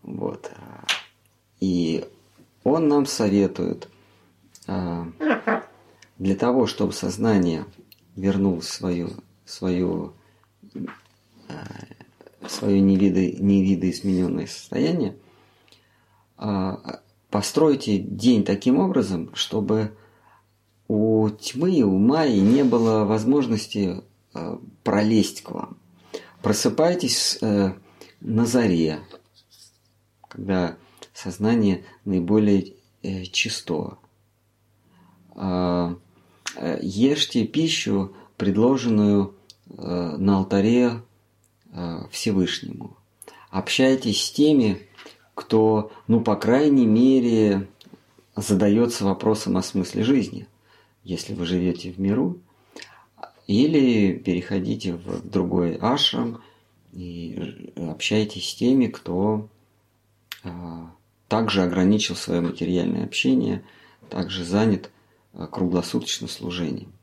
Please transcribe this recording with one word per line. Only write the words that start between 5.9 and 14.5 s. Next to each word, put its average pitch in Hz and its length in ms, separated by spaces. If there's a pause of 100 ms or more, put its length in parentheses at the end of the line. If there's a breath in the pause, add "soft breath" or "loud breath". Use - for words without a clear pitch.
для 95 180
того, 120 320
чтобы 92 260
сознание 92 720 (500)
вернуло 95 460
свою, 87 480 (360)
свою, 90 680 (600 soft breath)
э, - 800 (920)
своё 101 320
невидо-, 95 600
невидоизменённое 92 1080
состояние, 151 680 (1200 soft breath)